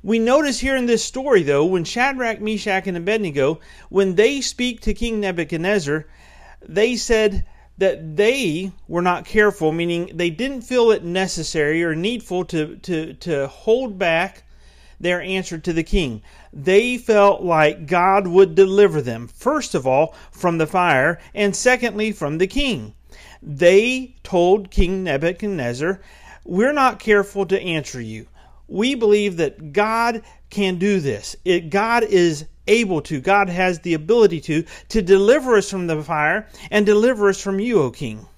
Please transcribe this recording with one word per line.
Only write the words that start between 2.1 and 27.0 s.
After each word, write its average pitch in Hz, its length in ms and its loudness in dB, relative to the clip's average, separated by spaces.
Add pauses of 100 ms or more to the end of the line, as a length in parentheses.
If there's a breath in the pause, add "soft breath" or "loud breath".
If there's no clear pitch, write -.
Meshach, 196 460 -4
and 180 100 -6
Abednego, 165 640 -2 (260 loud breath)
when 190 280 0
they 254 260 2
speak 247 400 -4
to 214 120 -2
King 226 280 -4
Nebuchadnezzar, 170 880 -2 (600 soft breath)
they 214 300 0
said 214 480 0 (320 soft breath)
that 160 400 -2
they 202 520 0 (200)
were 170 120 -2
not 180 220 0
careful, 202 480 2
meaning 170 420 -4
they 170 160 -2
didn't 247 340 -6
feel 233 280 2
it 208 100 0
necessary 170 800 -2
or 165 140 -2
needful 185 480 -6
to, 156 320 -6
to, 160 380 -8
to 139 340 -4
hold 220 500 -2
back 175 460 -2 (560 soft breath)
their 175 220 -2
answer 185 360 -6
to 170 140 -6
the 165 100 -2
king. 156 400 -2 (300 soft breath)
They 202 460 2
felt 208 440 4
like 156 460 2
God 185 400 2
would 175 260 6
deliver 190 480 4
them, 117 280 -8
first 277 460 -4
of 131 120 -2
all, 131 260 2 (160 loud breath)
from 170 280 -4
the 156 100 0
fire, 165 540 0 (120 loud breath)
and 202 220 -2
secondly, 220 560 0
from 156 260 -6
the 190 100 0
king. 190 480 -4 (460 loud breath)
They 196 840 2
told 185 480 2
King 185 340 0
Nebuchadnezzar, 160 960 -4 (420 loud breath)
"We're 226 300 0
not 262 260 0
careful 202 460 0